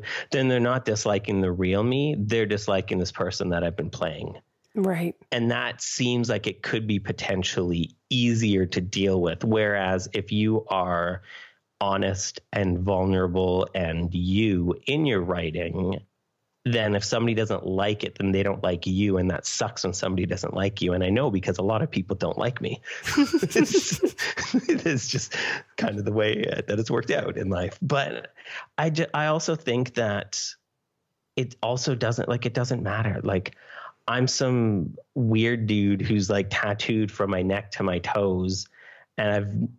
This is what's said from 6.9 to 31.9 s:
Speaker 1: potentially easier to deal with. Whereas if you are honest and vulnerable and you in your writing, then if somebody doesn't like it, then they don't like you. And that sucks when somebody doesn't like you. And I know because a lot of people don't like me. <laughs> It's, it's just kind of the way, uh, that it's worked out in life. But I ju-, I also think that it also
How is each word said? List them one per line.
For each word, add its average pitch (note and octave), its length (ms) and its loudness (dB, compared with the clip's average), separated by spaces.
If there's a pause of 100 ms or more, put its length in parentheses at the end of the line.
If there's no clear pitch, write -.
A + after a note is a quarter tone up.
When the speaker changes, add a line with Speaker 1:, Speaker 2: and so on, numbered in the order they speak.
Speaker 1:
potentially F2+ 920 -2 (180)
easier A2+ 580 2
to F2+ 140 -2
deal F#2+ 400 2
with. E2 220 0
Whereas G2+ 720 2
if G2 180 -4
you A2 380 2
are F2+ 540 0 (580)
honest G2 600 0 (120)
and F#2 260 2
vulnerable F#2 960 2
and E2+ 400 -2
you F2+ 640 2 (100)
in D3+ 200 2
your G#2+ 160 2
writing, F2 800 -2 (640)
then A2 300 2
if G2+ 80 0
somebody A#2 320 0
doesn't G#2 320 0
like G2 380 0
it, - 140 -10
then G2 120 0
they G2 120 2
don't G2 200 -2
like F2+ 240 0
you. G2 300 2
And F2+ 140 2
that E2 160 -4
sucks - 380 -4
when F2+ 100 -2
somebody F#2 320 -2
doesn't - 280 -4
like G2 280 -2
you. F2+ 100 2
And F2+ 100 2
I F#2 60 2
know B2 220 2
because F#2+ 260 0
a - 60 -2
lot A2 200 0
of D#3+ 80 -2
people F#2+ 240 -2
don't F2+ 220 -2
like B2 240 -2
me. - 200 -6 (360)
<laughs> - 0 -
It's, D4 840 2 (680)
it's E3 400 0
just - 260 -4 (420)
kind G#2+ 220 -2
of G#2 60 -4
the G#2 80 0
way, G#2+ 320 2
uh, - 240 -2
that G#2 100 0
it's A2 120 0
worked B2 200 0
out - 280 -2
in G#2 100 -2
life. F#2+ 320 -2
But C#3 540 -2 (420)
I D#3+ 140 2
ju-, D#3 240 0
I D3+ 120 2
also D#3+ 300 0
think B2 380 -2
that G2+ 500 -2 (920)
it B2+ 260 -4
also B2+ 320 0